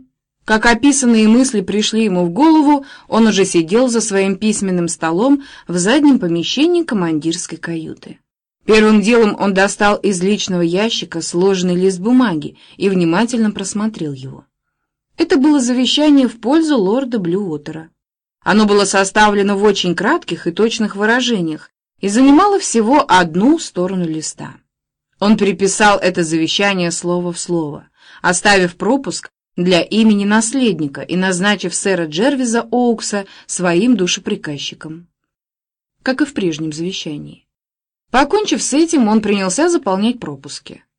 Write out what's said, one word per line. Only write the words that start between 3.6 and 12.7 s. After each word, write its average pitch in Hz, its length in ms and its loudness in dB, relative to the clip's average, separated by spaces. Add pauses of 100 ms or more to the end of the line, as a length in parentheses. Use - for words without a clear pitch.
за 233 120 0
своим 196 360 -2
письменным 190 520 -2
столом 214 560 0 (240)
в 175 80 -4
заднем 262 420 4
помещении 247 640 0
командирской 165 760 -4
каюты. - 600 -12 (460)
Первым 214 360 4
делом 220 380 2
он 202 160 -2
достал 202 420 0
из 185 260 -2
личного 185 400 -2
ящика 180 580 -2
сложенный 180 540 0
лист 180 260 0
бумаги 214 560 0 (200)